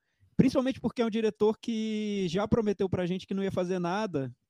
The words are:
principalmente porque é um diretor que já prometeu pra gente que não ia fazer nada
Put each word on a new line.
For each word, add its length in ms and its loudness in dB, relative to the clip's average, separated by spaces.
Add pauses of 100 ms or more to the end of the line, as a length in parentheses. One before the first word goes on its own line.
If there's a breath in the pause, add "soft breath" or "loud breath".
(360)
principalmente 460 4
porque 200 -2
é 40 2
um 40 0
diretor 480 2
que 680 -2
já 220 0
prometeu 400 0
pra 160 -2
gente 200 -4
que 80 -6
não 100 -2
ia 80 -2
fazer 280 -2
nada 560 -4 (140)